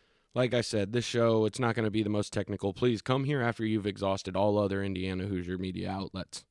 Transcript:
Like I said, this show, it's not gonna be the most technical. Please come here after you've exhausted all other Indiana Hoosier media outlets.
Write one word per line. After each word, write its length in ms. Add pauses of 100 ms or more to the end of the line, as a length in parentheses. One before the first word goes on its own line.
(340)
Like 200
I 60
said, 320
this 120
show, 420
it's 120
not 160
gonna 160
be 140
the 40
most 240
technical. 400
Please 300
come 220
here 180
after 240
you've 220
exhausted 480
all 200
other 280
Indiana 400
Hoosier 340
media 320
outlets. 600